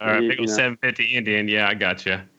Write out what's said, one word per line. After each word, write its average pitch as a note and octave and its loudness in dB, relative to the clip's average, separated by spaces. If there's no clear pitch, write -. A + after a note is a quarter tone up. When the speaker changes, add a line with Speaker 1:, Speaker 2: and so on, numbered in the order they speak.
Speaker 1:
or G#2+ 2
Speaker 2:
you, A#2 2
Speaker 1:
big B2+ -2
old A#2 -2
Speaker 2:
you A2 0
know. G#2+ 0
Speaker 1:
seven B2 0
fifty B2 -2
Indian. G#2+ 0
Yeah, G#2 2
I G#2 0
gotcha. F#2+ -2